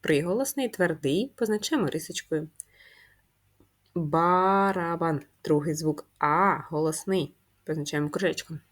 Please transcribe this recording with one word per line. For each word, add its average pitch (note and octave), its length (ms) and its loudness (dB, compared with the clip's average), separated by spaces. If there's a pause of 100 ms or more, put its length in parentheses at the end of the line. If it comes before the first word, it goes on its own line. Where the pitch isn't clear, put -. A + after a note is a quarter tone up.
Приголосний, G3 680 0
твердий, E3+ 640 0
позначаємо G#3+ 540 0
рисочкою. D#3+ 600 -6 (1500)
Барабан. E3+ 1300 2 (240)
Другий D3+ 300 2
звук D#3 320 -4 (120)
А, D#3+ 400 4 (120)
голосний, D#3 640 -2 (300)
позначаємо D3 460 -4
кружечком. D#3+ 500 -4 (120)